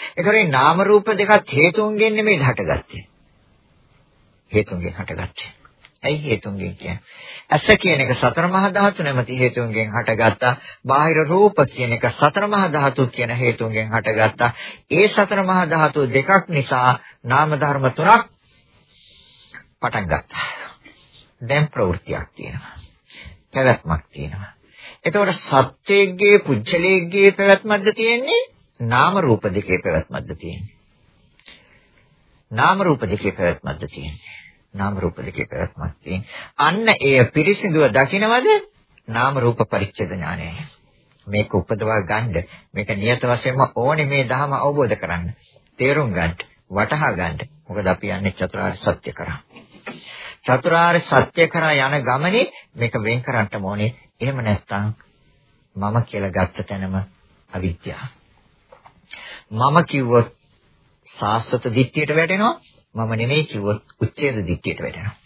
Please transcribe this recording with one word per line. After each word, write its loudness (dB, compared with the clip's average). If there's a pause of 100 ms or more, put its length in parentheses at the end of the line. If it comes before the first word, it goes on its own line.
ඒතකොට 0
මේ 4
නාම 4
රූප 4
දෙකත් 4
හේතුන්ගෙන් 2
නෙමෙයි 2
හටගත්තේ. -2 (1400)
හේතුන්ගෙන් -2
හටගත්තේ. -10 (500)
ඇයි -4
හේතුන්ගෙන් -6
කියන්නේ? -10 (480)
ඇස 0
කියන 0
එක 0
සතර 0
මහා 2
ධාතු 2
නැමැති -2
හේතුන්ගෙන් -2
හටගත්තා. 0 (300)
බාහිර 4
රූප 4
කියන -4
එක -2
සතර 2
මහා 2
ධාතු 0
කියන -4
හේතුන්ගෙන් -2
හටගත්තා. 0 (360)
ඒ 4
සතර 0
මහා 2
ධාතු 2
දෙකක් 2
නිසා 2 (220)
නාම 2
ධර්ම 0
තුනක් 4 (1500)
පටන් -4
ගත්තා. -4 (920)
දැන් 2
ප්‍රවෘත්තියක් -2
තියෙනවා. -14 (720)
පැවැත්මක් 0
තියෙනවා. -12 (540)
එතකොට 0
සත්‍යයේ 4
පුජ්‍යලයේ 2
පැවැත්මක්ද 2
තියෙන්නේ? 0 (380)
නාම 2
රූප 2
දෙකේ -2
පැවැත්මක්ද -4
තියෙන්නේ? -14 (1800)
නාම 4
රූප 2
දෙකේ -2
පැවැත්මක්ද -4
තියෙන්නේ? -14 (280)
නාම -6
රූප -4
දෙකේ -8
පැවැත්මක් -8
තියෙන්නේ. -10 (240)
අන්න 0
එය 6
පිරිසිදුව 2
දකිනවද? 2 (600)
නාම -2
රූප 0
පරිච්ඡේද -4
ඥානය. -8 (760)
මේක -2
උපදවා -2
ගන්න. -4 (240)
මේක -8
නියත -2
වශයෙන්ම 0
ඕනේ 0
මේ -2
ධහම -2
අවබෝධ 0
කරන්න. -6 (460)
තේරුම් 0
ගන්න. -2 (300)
වටහා -2
ගන්න. -6 (140)
මොකද -6
අපි -2
යන්නේ -4
චතුරාර්ය -6
සත්‍ය -4
කරා. -10 (1000)
චතුරාර්ය 2
සත්‍ය 2
කරා 0
යන 0
ගමනේ 0 (260)
මේක -4
වෙන් -2
කරන්නම -4
ඕනේ. -2 (300)
එහෙම -4
නැත්නම් -2 (840)
මම -2
කියලා -4
ගත්ත -4
තැනම -6 (540)
අවිද්‍යාව. -8 (1400)
මම 2
කිව්වොත් 2 (800)
සාස්වත -2
දිට්ඨියට -2
වැටෙනවා. 0 (420)
මම -4
නෙමෙයි 0
කිව්වොත් -4 (160)
උච්ඡේද -2
දිට්ඨියට -6
වැටෙනවා. -10 (100)